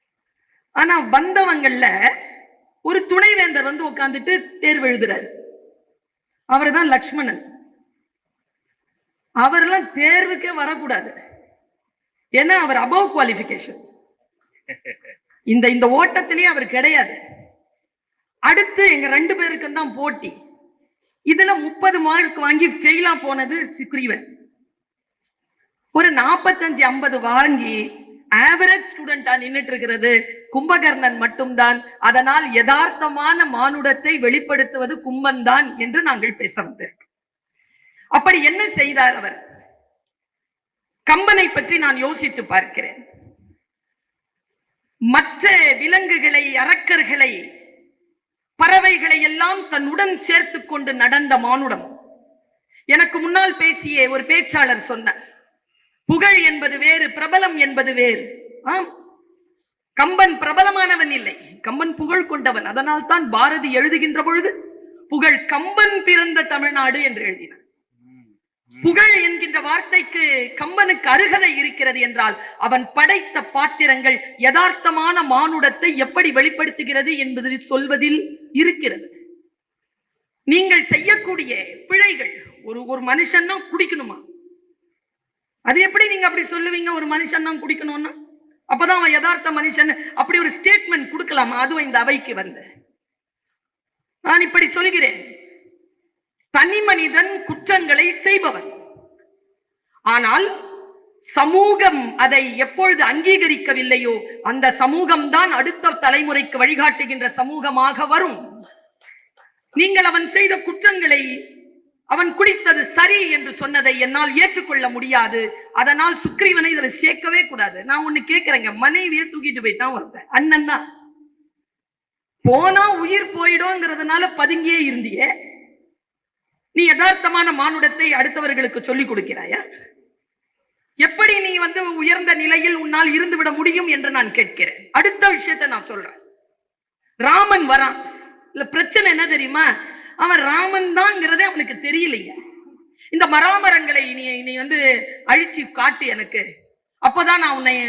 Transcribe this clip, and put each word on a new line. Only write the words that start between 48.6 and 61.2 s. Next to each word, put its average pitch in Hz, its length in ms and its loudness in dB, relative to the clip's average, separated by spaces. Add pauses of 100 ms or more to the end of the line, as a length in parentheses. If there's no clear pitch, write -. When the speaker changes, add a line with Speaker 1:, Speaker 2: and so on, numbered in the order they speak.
Speaker 1:
எல்லாம் 339 480 0
தன்னுடன் 320 480 -2
சேர்த்து 339 480 0
கொண்டு 277 280 -6
நடந்த 269 440 2
மானுடம். 240 480 -2 (1040)
எனக்கு 339 300 2
முன்னால் 359 420 2
பேசிய 294 480 0
ஒரு 262 200 -4
பேச்சாளர் 285 600 0
சொன்னார், 226 320 -6 (880)
"புகழ் 381 300 4 (100)
என்பது 285 260 -4 (100)
வேறு, 320 220 4 (100)
பிரபலம் 330 480 0
என்பது 269 280 -2
வேறு." 247 300 0 (480)
ஆம், 381 160 -4 (1120)
கம்பன் 359 420 4
பிரபலமானவன் 302 800 2
இல்லை, 220 180 -10 (260)